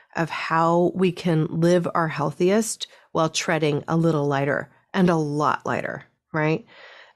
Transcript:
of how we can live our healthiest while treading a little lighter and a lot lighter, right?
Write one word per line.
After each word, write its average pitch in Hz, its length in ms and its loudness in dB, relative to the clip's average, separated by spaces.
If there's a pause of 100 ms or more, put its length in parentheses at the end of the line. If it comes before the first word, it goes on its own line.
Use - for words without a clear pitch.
(160)
of 160 140 -2
how 170 640 0
we 185 160 0
can 165 360 0
live 170 460 2
our 165 140 0
healthiest 175 800 -2 (240)
while 160 180 2
treading 156 580 -2
a 165 100 0
little 156 300 2
lighter 139 440 -2 (220)
and 180 160 4
a 170 60 4
lot 147 500 -2
lighter, - 400 -6 (280)
right? 156 320 0 (500)